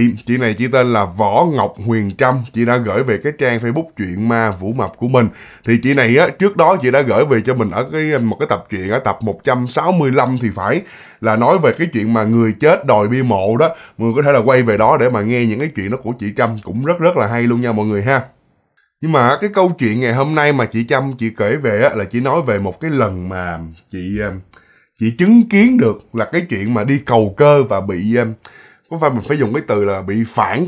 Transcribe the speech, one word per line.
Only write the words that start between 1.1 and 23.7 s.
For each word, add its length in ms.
Ngọc 200
Huyền 320
Trâm. 260
Chị 120
đã 120
gửi 260
về 200
cái 160
trang 200
Facebook 380
Chuyện 320
Ma 220
Vũ 220
Mập 240
của 100
mình. 200
Thì 180
chị 100
này 240
á, 100
trước 180
đó 180
chị 160
đã 100
gửi 240
về 160
cho 120
mình 180
ở 200
cái, 280
một 200
cái 100
tập 200
truyện 200
ở 100
tập 220
một 220
trăm 240
sáu 240
mươi 200
lăm 300
thì 140
phải, 260
là 140
nói 220
về 200
cái 160
chuyện 200
mà 100
người 360
chết 260
đòi 220
bia 160
mộ 340
đó. 120
Mọi 100
người 80
có 60
thể 100
là 140
quay 180
về 140
đó 220
để 100
mà 120
nghe 240
những 140
cái 160
chuyện 160
đó 120
của 160
chị 80
Trâm, 260
cũng 220
rất, 140
rất 180
là 100
hay 160
luôn 180
nha 100
mọi 140
người 160
ha. 200
Nhưng 100
mà 300
cái 120
câu 260
chuyện 200
ngày 140
hôm 220
nay 180
mà 120
chị 220
Trâm 300
chị 200
kể 180
về 260
á, 140
là 80
chị 160
nói 220
về 180
một 200
cái 120
lần 380
mà 300